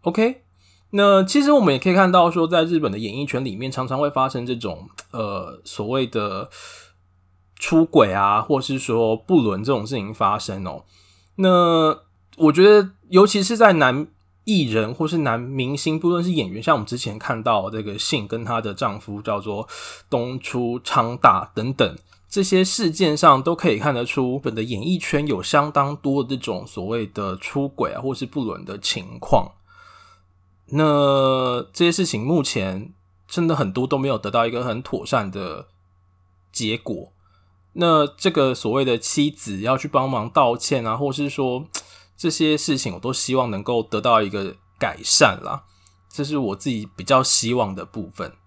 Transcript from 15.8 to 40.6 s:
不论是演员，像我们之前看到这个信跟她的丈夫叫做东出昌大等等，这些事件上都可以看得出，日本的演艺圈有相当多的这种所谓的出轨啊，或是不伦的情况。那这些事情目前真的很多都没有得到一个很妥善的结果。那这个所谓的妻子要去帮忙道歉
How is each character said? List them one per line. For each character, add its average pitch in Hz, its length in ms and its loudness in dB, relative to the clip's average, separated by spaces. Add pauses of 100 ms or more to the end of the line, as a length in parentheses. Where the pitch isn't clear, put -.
不 170 100 0
论 175 140 0
是 180 80 0
演 139 160 0
员， 98 140 -10
像 156 140 2
我 - 20 -2
们 107 80 -4
之 120 120 -8
前 110 200 -8
看 113 240 -6
到 107 280 0
这 110 120 -8
个 104 160 -10
信 107 300 -4
跟 113 180 -8
她 113 160 -4
的 104 120 -6
丈 104 260 -4
夫 104 220 -12
叫 104 180 -4
做 101 280 -8 (420)
东 123 300 -4
出 123 440 -4
昌 123 340 -2
大 98 380 -2
等 117 180 -6
等， 110 240 -2 (320)
这 196 140 -2
些 190 200 2
事 185 280 -2
件 160 260 -2
上 143 240 6
都 165 140 -2
可 156 160 0
以 107 80 -2
看 139 140 -2
得 120 120 -2
出， 127 320 -2
日 - 60 -6
本 117 100 -4
的 110 80 -6
演 117 260 -4
艺 180 120 -2
圈 147 280 -2
有 110 140 -2
相 147 300 0
当 143 240 0
多 139 280 -2
的 123 60 -8
这 135 80 -4
种 101 280 -6
所 95 200 -10
谓 110 220 -4
的 98 280 -6
出 139 320 -4
轨 120 240 -4
啊， - 80 -8
或 131 140 -6
是 127 140 -8
不 135 160 -6
伦 101 200 -8
的 98 140 -12
情 107 420 -8
况。 - 340 2 (1160)
那 135 1040 2
这 175 120 2
些 170 60 4
事 175 140 0
情 110 180 -4
目 147 200 0
前 95 500 -6 (340)
真 170 200 -2
的 160 80 2
很 110 160 -2
多 127 160 -2
都 139 100 -2
没 135 100 -2
有 127 100 0
得 101 120 -6
到 117 160 2
一 117 60 -2
个 120 120 -4
很 123 180 -4
妥 123 220 -8
善 101 280 -2
的 95 360 -10 (840)
结 113 260 -4
果。 - 340 -10 (600)
那 160 340 2
这 - 220 -4
个 139 240 2
所 113 180 -4
谓 135 120 0
的 123 140 0
妻 147 320 0
子 98 320 -6
要 127 160 0
去 151 100 -8
帮 135 220 0
忙 113 200 -4
道 120 280 2
歉 123 280 -2